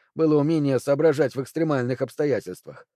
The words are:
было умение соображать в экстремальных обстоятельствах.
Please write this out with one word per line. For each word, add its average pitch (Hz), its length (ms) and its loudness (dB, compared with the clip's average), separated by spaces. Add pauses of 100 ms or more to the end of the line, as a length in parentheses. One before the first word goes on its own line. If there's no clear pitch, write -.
(140)
было 151 260 2
умение 143 400 0
соображать 143 560 2
в 143 60 -4
экстремальных 131 580 -2
обстоятельствах. 113 960 -6